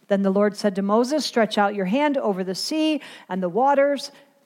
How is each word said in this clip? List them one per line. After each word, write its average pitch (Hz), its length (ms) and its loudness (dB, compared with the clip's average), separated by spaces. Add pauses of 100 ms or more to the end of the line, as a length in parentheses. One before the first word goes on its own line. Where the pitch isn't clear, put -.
Then 202 120 2
the 196 100 2
Lord 202 240 2
said 208 220 -2
to 196 60 -2
Moses, 240 420 0
"Stretch 214 320 0
out 208 180 2
your 196 120 -2
hand 277 320 0
over 202 260 -2
the 185 100 -6
sea, 311 460 -2 (260)
and 185 160 -6
the 180 60 0
waters 277 640 2 (340)